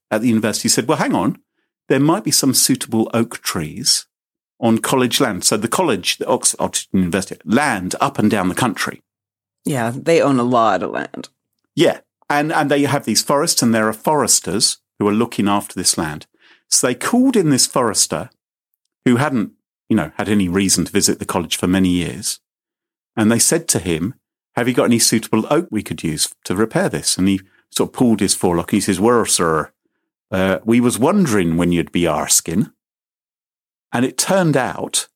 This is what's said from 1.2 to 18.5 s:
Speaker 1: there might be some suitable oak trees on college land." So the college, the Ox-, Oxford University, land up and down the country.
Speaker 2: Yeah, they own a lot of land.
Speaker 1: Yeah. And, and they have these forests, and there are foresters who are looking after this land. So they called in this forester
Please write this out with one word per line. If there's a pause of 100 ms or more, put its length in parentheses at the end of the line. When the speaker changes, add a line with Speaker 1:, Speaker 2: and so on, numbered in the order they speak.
Speaker 1:
there
might
be
some
suitable
oak
trees (520)
on
college
land."
So
the
college,
the
Ox-,
Oxford
University,
land
up
and
down
the
country. (640)
Speaker 2:
Yeah,
they
own
a
lot
of
land. (460)
Speaker 1:
Yeah. (300)
And,
and
they
have
these
forests,
and
there
are
foresters (200)
who
are
looking
after
this
land. (440)
So
they
called
in
this
forester (720)